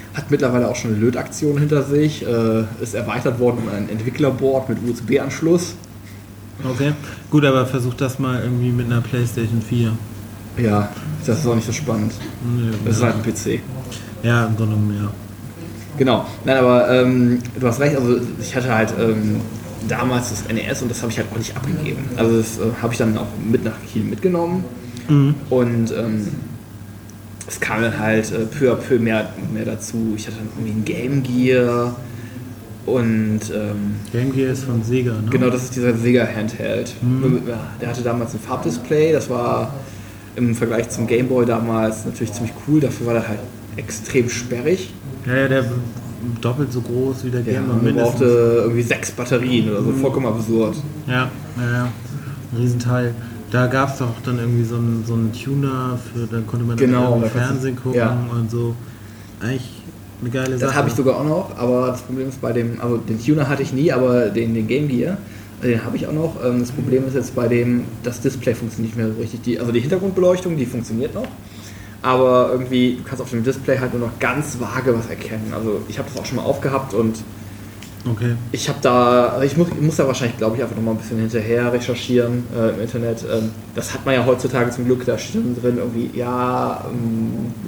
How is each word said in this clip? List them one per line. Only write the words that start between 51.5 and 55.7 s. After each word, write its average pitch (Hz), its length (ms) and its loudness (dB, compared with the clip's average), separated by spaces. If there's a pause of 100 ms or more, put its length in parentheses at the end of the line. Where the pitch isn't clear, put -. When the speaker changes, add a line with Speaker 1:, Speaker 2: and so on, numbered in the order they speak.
Speaker 2:
ja, 120 140 0
ja. 123 120 2 (680)
Ein 117 60 -2
Riesenteil. 123 560 2 (380)
Da 123 140 4
gab's 135 320 0
doch 117 160 -2 (100)
dann 123 140 -2
irgendwie 120 260 2
so 117 120 -2
einen, 117 300 0
so 117 60 -2
einen 113 200 2
Tuner, 131 640 -2 (140)